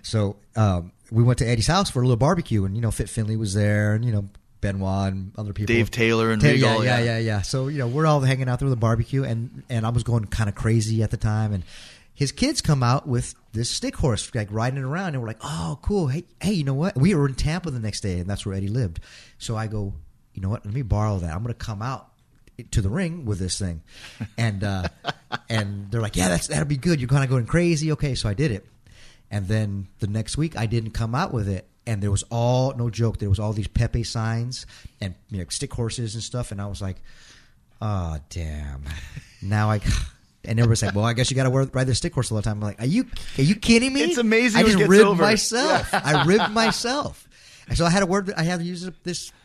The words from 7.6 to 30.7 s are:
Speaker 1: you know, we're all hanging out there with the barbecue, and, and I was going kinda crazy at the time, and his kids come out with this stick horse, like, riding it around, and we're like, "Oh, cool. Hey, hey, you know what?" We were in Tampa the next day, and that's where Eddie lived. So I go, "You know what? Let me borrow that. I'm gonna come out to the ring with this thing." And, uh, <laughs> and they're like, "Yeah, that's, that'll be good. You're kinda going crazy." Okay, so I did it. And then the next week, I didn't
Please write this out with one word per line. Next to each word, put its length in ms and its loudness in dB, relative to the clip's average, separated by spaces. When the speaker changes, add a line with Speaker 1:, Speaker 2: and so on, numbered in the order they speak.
Speaker 1:
you 100 -4
know, 80 -2
we're 200 2
all 140 6
hanging 280 2
out 100 0
there 80 0
with 100 2
the 40 -4
barbecue, 440 2
and, 460 -4
and 160 0
I 40 0
was 120 0
going 240 0
kinda 260 -2
crazy 500 2
at 80 0
the 60 -2
time, 380 0
and 80 -4
his 200 -2
kids 280 0
come 220 2
out 260 2
with 260 -2
this 180 -4
stick 260 -4
horse, 380 0
like, 160 -4
riding 280 -2
it 60 -6
around, 300 -4
and 80 -4
we're 60 -6
like, 140 -12
"Oh, 400 -6
cool. 260 0
Hey, 160 -2
hey, 120 0
you 120 0
know 100 0
what?" 220 0
We 180 6
were 140 4
in 60 -2
Tampa 360 -2
the 100 -6
next 220 -6
day, 160 -2
and 100 -4
that's 160 -4
where 100 -4
Eddie 140 -2
lived. 320 -2
So 180 -6
I 120 -4
go, 260 -4
"You 80 -8
know 80 -2
what? 160 -4
Let 80 -6
me 80 -4
borrow 360 2
that. 160 -4
I'm 80 -4
gonna 120 -6
come 280 -8
out 260 -8
to 100 2
the 80 0
ring 360 -4
with 160 -2
this 180 -4
thing." 240 -6
And, 240 -2
uh, 260 -4
<laughs> 300 -10
and 420 -4
they're 100 -2
like, 160 -4
"Yeah, 120 2
that's, 180 0
that'll 200 -2
be 100 0
good. 240 0
You're 80 -4
kinda 180 4
going 200 0
crazy." 460 2
Okay, 220 -2
so 140 -2
I 60 0
did 180 0
it. 120 -6
And 180 -4
then 400 -2
the 80 -4
next 300 -4
week, 200 -2
I 100 -2
didn't 260 -2